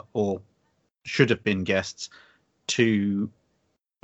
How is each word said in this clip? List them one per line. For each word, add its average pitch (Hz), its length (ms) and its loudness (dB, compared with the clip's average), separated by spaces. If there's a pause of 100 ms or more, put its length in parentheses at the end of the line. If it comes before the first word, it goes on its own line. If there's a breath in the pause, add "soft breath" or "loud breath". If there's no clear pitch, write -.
(140)
or 101 260 -2 (640)
should 120 280 2
have 104 120 0
been 95 200 0
guests, 95 460 -4 (580 soft breath)
to 104 640 0 (760)